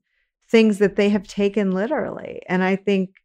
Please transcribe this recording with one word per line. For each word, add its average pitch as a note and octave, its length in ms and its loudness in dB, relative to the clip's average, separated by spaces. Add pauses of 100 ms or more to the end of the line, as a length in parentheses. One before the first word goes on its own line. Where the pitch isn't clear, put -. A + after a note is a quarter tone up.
(500)
things A3 280 4
that G3+ 200 2
they G3+ 120 2
have G3+ 180 -2
taken G3+ 440 -2
literally. G#3+ 760 -6
And F#3 160 0
I F#3+ 120 0
think F#3+ 500 -2